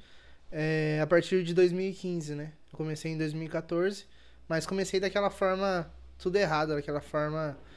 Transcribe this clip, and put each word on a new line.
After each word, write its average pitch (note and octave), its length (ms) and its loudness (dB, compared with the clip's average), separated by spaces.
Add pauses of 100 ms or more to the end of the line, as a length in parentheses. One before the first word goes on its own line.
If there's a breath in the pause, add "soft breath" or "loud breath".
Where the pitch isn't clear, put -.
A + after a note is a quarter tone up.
(500 soft breath)
é, D#3 520 0
a D3+ 40 0
partir F3 380 4
de E3+ 100 -2
dois F3+ 180 8
mil F#3 160 -2
e F#3+ 40 -4
quinze, E3+ 420 -4
né? D3+ 180 -8 (200)
Eu - 60 -16
comecei D#3 340 -4
em D#3+ 60 -4
dois D#3 160 -2
mil D#3+ 120 -6
e D3+ 40 -10
quatorze, E3+ 560 -2 (420 soft breath)
mas D#3+ 180 -2
comecei F#3+ 320 0
daquela G3 320 2
forma F#3+ 580 0 (300)
tudo F#3 180 0
errado, D#3 380 2
daquela D3 260 -2
forma D3+ 560 -2 (200 loud breath)